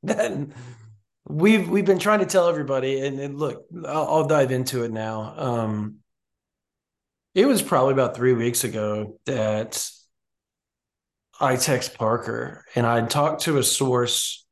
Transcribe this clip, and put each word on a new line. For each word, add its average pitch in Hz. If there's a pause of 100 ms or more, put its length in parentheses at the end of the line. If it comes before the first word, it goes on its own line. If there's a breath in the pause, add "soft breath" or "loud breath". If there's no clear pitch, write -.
then - (720 loud breath)
we've, 180
we've 190
been 185
trying 208
to 190
tell 175
everybody, 135
and, 135
and 139
look, 143 (200)
I'll, 147
I'll 156
dive 143
into 127
it 117
now. 110
Um, 110 (1300)
it 196
was 247
probably 135
about 131
three 127
weeks 117
ago 107
that 110 (1500)
I 131
text 123
Parker, 117 (100)
and 120
I 117
talked 147
to 156
a 127
source -